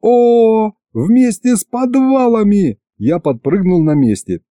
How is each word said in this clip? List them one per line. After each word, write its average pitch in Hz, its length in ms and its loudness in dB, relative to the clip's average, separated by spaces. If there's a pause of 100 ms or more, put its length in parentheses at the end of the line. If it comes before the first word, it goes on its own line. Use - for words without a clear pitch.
О, 233 720 2 (200)
вместе 233 640 0
с - 80 -6
подвалами! 240 1120 0 (200)
Я 139 200 -2
подпрыгнул 165 640 -2
на 156 120 0
месте. 107 560 -2